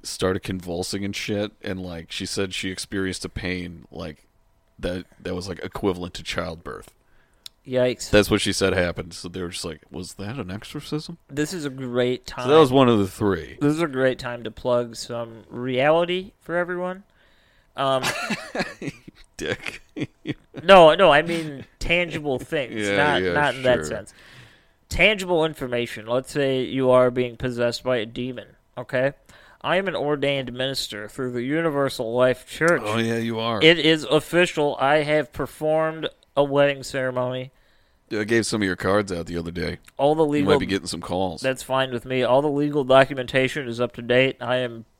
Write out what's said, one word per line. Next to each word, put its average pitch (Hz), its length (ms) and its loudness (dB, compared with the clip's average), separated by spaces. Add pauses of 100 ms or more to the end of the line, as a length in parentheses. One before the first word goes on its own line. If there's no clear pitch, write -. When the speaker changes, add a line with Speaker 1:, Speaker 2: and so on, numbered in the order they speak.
Speaker 1:
started 95 380 -2
convulsing 92 640 -6
and 98 100 -6
shit. 104 380 -4 (100)
And, 95 180 -6
like, 85 300 -12
she - 160 -8
said 95 280 -4
she 95 160 -6
experienced 92 540 -4
a 95 40 -10
pain, 87 640 -8
like, 82 340 -12 (540)
that, 90 240 -6 (160)
that 90 160 -6
was, 90 120 -8
like, 87 140 -10
equivalent 90 520 -4
to - 100 -12
childbirth. 85 640 -10 (800)
Speaker 2:
Yikes. 127 420 0
Speaker 1:
That's 104 200 6
what 104 100 4
she 98 120 0
said 95 220 2
happened. 87 380 -2
So - 160 -12
they 90 140 -10
were 87 60 -6
just - 160 -10
like, 80 160 -10 (100)
"Was 90 240 -12
that 104 220 -10
an 92 160 -10
exorcism?" 151 640 -10 (100)
Speaker 2:
This 147 240 -4
is 170 120 -8
a 143 40 -6
great 127 560 -2
time. - 200 -10
Speaker 1:
So 127 80 2
that 156 80 10
was 139 100 6
one 131 180 6
of 113 120 6
the 98 80 2
three. 95 520 -2
Speaker 2:
This 147 140 2
is 160 80 -2
a 165 60 0
great 131 320 0
time 120 240 -10
to 110 80 -10
plug 120 420 -2
some 113 560 -10
reality 160 800 0 (100)
for 165 140 -10
everyone. 180 480 -4 (720)
Um, 135 280 0 (720)
Speaker 1:
<laughs> - 580 -14
Dick. - 460 -8 (140)
<laughs> - 640 -10
Speaker 2:
no, 165 320 12
no, 175 160 6
I 147 120 8
mean 160 420 -6 (140)
tangible 156 600 -2
things, 120 480 -4
Speaker 1:
Yeah, 101 100 2
Speaker 2:
not, 143 260 2
Speaker 1:
yeah, 92 100 0
Speaker 2:
not 143 240 0
in 135 80 -8
that 123 140 4
Speaker 1:
sure. 78 60 -4
Speaker 2:
sense. 101 300 -10 (720)
Tangible 180 560 2
information. 120 600 -6
Let's 123 240 -2
say 135 320 0
you 127 280 2
are 127 200 6
being 123 260 -4
possessed 120 460 -2
by 127 140 0
a 110 100 -2
demon, 123 400 -10 (320)
okay? 131 340 -2 (480)
I 156 160 0
am 196 120 0
an 160 80 -4
ordained 139 560 -2
minister 123 560 -6
through 127 240 -6
the 123 100 -4
Universal 139 720 -2
Life 127 340 2
Church. 160 360 2
Speaker 1:
Oh, 107 140 -2
yeah, 117 200 0
you 113 220 -2
are. 113 220 -2
Speaker 2:
It 165 180 8
is 156 240 4
official. 151 760 0
I 143 180 4
have 151 340 0
performed 156 760 -4 (280)
a 143 80 4
wedding 139 400 2
ceremony. 127 680 -4 (600)
Speaker 1:
I 107 100 -2
gave 110 240 2
some 107 160 -2
of 98 40 2
your 90 100 0
cards 98 340 2
out 85 160 -6
the 85 100 -8
other 85 140 -6
day. 85 280 -6 (180)
Speaker 2:
All 143 180 2
the 160 100 2
Speaker 1:
You 147 60 2
Speaker 2:
legal 143 220 2
Speaker 1:
might - 80 6
be 95 60 -2
getting 95 200 -2
some 82 140 -8
calls. 87 400 -4
Speaker 2:
That's 131 240 -4
fine 131 260 -2
with 120 140 -6
me. 127 180 -2
All 123 180 4
the 147 80 0
legal 147 360 0
documentation 131 840 2
is 117 140 -8
up 120 140 -2
to 120 80 -12
date. 123 380 2
I 123 180 -2
am 117 260 -6 (160)